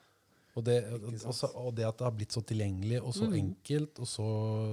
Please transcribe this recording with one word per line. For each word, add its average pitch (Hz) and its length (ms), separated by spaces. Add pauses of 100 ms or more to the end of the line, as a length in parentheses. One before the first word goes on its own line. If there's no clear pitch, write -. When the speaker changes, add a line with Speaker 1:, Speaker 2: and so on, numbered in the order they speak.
(560)
Speaker 1:
Og 117 80
det, 120 100 (100)
Speaker 2:
Ikke 110 240
Speaker 1:
og 117 120
Speaker 2:
sant? 127 140
Speaker 1:
så, 139 220
og 123 180
det 113 120
at 113 100
det 127 80
har 123 80
blitt 107 200
så 113 120
tilgjengelig, 104 560
og 123 140
så 208 120
Speaker 3:
Mm. 196 120
Speaker 1:
enkelt, 147 600
og 127 60
så, 107 200 (460)